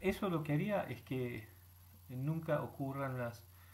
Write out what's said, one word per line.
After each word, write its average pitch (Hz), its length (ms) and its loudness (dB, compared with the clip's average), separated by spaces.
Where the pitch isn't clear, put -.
eso 202 300 2
lo 160 120 2
que 147 120 2
haría 196 300 4
es - 180 -6
que 123 440 -2
nunca 147 540 0
ocurran 135 560 -2
las, 117 260 -4